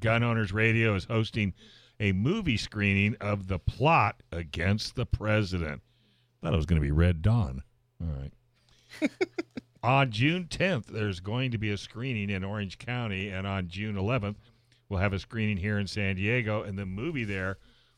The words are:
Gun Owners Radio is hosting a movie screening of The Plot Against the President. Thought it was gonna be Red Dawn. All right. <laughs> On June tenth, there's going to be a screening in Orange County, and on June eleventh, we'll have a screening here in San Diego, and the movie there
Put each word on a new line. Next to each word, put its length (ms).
Gun 220
Owners 300
Radio 420
is 100
hosting 480
a 140
movie 460
screening 640
of 280
The 100
Plot 720
Against 680
the 100
President. 760
Thought 100
it 40
was 100
gonna 140
be 120
Red 300
Dawn. 400
All 60
right. 880
<laughs> 720
On 280
June 360
tenth, 420
there's 320
going 320
to 60
be 120
a 80
screening 520
in 140
Orange 340
County, 520
and 160
on 220
June 280
eleventh, 400
we'll 100
have 140
a 40
screening 380
here 220
in 80
San 300
Diego, 460
and 160
the 80
movie 380
there 320